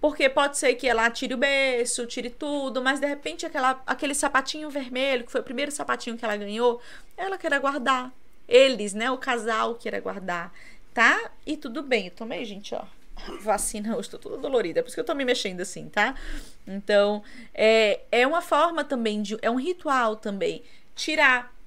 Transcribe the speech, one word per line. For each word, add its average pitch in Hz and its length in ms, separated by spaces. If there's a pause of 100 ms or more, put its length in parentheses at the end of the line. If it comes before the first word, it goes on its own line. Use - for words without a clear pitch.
Porque 294 280
pode 285 300
ser 254 160
que 254 140
ela 233 220
tire 240 240
o 247 40
berço, 262 680
tire 240 240
tudo, 269 520
mas 269 180
de 277 60
repente 302 400
aquela, 262 400
aquele 277 280
sapatinho 285 560
vermelho, 254 540
que - 80
foi 254 80
o 226 40
primeiro 277 280
sapatinho 240 440
que 233 80
ela 214 120
ganhou, 220 440 (360)
ela 381 220
queira 285 200
guardar. 262 540 (360)
Eles, 240 460
né, 220 160
o 254 80
casal 226 560
queira 208 240
guardar, 185 540 (420)
tá? 294 380 (120)
E 302 120
tudo 294 260
bem, 240 240
eu 175 60
tomei, 226 320
gente, 202 320
ó, - 80 (560)
vacina 208 560
hoje, - 120
tô - 100
toda - 200
dolorida, 254 460
por - 20
isso - 80
que 339 60
eu - 40
tô 320 120
me 277 80
mexendo 208 380
assim, 160 260
tá? 220 260 (500)
Então, 202 600 (280)
é, 220 500 (100)
é 240 120
uma 320 160
forma 320 440
também 226 360
de, 208 220
é 226 80
um 240 60
ritual 262 580
também, 185 480 (320)
tirar. 269 600 (100)